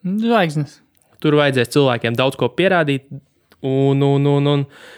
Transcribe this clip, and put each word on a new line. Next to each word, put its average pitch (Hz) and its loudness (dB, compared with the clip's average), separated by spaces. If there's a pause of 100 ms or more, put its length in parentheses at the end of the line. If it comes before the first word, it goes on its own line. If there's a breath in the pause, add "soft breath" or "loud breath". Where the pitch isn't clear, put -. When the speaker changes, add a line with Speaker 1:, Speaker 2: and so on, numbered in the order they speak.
Speaker 1:
Zvaigznes. 185 -2 (420)
Speaker 2:
Tur 151 2
vajadzēs 135 2
cilvēkiem 120 0
daudz 131 -2
ko 123 -2
pierādīt. 170 0 (580)
Un, 139 0
un, 139 0
un, 143 0
un 143 0 (320 loud breath)